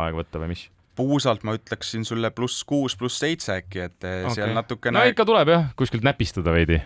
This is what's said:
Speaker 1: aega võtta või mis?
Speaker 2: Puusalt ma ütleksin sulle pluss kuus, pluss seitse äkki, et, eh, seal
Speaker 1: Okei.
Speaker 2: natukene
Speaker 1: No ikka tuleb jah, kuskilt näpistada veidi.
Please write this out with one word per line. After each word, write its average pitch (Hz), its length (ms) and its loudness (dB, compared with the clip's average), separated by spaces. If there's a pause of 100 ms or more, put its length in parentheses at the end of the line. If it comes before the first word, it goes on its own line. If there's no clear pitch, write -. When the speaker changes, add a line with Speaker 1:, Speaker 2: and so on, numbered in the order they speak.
Speaker 1:
aega 82 180 -4
võtta - 180 -10
või 82 120 -6
mis? - 120 -14 (320)
Speaker 2:
Puusalt 131 480 0
ma 110 80 -2
ütleksin - 480 -6
sulle 113 320 -2
pluss - 320 -6
kuus, 139 320 0
pluss 123 240 -4
seitse 156 380 -2
äkki, 92 240 -8
et, 90 180 -10
eh, 92 220 -6 (100)
seal 104 160 -2
Speaker 1:
Okei. 110 60 -2
Speaker 2:
natukene 117 420 -2
Speaker 1:
No 220 80 6
ikka 233 200 2
tuleb 190 280 4
jah, 165 220 4
kuskilt 120 260 -2
näpistada 95 540 0
veidi. 82 300 4